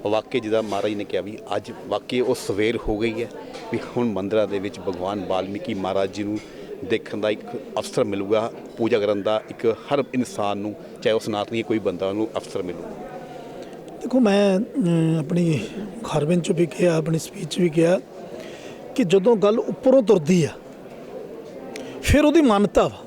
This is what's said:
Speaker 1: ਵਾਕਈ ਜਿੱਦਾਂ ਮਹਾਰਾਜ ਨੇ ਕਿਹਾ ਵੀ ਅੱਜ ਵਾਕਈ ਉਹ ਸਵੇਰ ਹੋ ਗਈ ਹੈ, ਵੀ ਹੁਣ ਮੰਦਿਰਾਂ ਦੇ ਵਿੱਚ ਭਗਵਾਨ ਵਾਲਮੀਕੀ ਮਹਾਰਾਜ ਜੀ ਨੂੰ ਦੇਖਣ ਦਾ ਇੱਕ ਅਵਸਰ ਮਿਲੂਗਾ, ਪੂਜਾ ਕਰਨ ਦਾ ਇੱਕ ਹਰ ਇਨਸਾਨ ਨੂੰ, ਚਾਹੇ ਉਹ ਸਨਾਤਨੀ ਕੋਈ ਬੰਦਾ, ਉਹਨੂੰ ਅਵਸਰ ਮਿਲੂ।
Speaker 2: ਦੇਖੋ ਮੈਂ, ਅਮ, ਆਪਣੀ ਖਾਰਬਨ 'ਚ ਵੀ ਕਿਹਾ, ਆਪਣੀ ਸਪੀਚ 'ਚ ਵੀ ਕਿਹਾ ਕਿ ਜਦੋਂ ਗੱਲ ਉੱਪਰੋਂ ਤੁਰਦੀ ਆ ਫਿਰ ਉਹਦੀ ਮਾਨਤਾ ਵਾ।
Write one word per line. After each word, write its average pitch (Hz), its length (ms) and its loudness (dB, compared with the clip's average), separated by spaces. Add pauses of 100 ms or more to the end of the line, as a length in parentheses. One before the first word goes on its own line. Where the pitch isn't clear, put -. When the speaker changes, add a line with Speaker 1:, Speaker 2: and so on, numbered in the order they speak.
Speaker 1:
ਵਾਕਈ 107 360 0
ਜਿੱਦਾਂ 110 240 0
ਮਹਾਰਾਜ 104 300 -2
ਨੇ 101 100 -4
ਕਿਹਾ 95 180 -4
ਵੀ 104 160 -8 (180)
ਅੱਜ 104 160 -6 (160)
ਵਾਕਈ 104 320 -2
ਉਹ 123 160 2
ਸਵੇਰ 110 520 0
ਹੋ 107 100 0
ਗਈ 110 260 -2
ਹੈ, - 60 -8 (420)
ਵੀ 113 80 -2 (180)
ਹੁਣ 120 100 2
ਮੰਦਿਰਾਂ 101 400 0
ਦੇ 98 120 -2
ਵਿੱਚ 95 200 -6
ਭਗਵਾਨ 92 480 -4
ਵਾਲਮੀਕੀ 95 460 -2
ਮਹਾਰਾਜ 95 380 0
ਜੀ 104 120 -6
ਨੂੰ 107 160 -4 (460)
ਦੇਖਣ 110 320 -2
ਦਾ 107 120 0
ਇੱਕ - 160 -4 (100)
ਅਵਸਰ - 480 -2
ਮਿਲੂਗਾ, 107 480 0 (260)
ਪੂਜਾ 113 220 2
ਕਰਨ 101 220 2
ਦਾ 107 280 2
ਇੱਕ - 160 -6
ਹਰ 131 380 0 (100)
ਇਨਸਾਨ 104 440 -2
ਨੂੰ, 104 180 -6 (280)
ਚਾਹੇ 113 100 4
ਉਹ 110 60 2
ਸਨਾਤਨੀ 110 440 -2
ਕੋਈ 110 160 0
ਬੰਦਾ, 92 280 -2
ਉਹਨੂੰ 107 280 0
ਅਵਸਰ 98 280 -6
ਮਿਲੂ। 85 180 -8 (1200)
Speaker 2:
ਦੇਖੋ 247 180 2
ਮੈਂ, 202 400 6
ਅਮ, 170 600 2
ਆਪਣੀ 160 480 0 (360)
ਖਾਰਬਨ 156 360 2
'ਚ 165 120 -2
ਵੀ 170 140 4
ਕਿਹਾ, 170 320 2
ਆਪਣੀ 160 220 0
ਸਪੀਚ - 360 -8
'ਚ - 40 -4
ਵੀ 175 100 4
ਕਿਹਾ 165 300 4 (960)
ਕਿ 262 80 2
ਜਦੋਂ 190 320 6
ਗੱਲ 208 240 4
ਉੱਪਰੋਂ 262 440 4
ਤੁਰਦੀ 180 400 6
ਆ 127 60 0 (1500)
ਫਿਰ 294 240 6
ਉਹਦੀ 311 160 6
ਮਾਨਤਾ 208 420 6
ਵਾ। 143 240 -2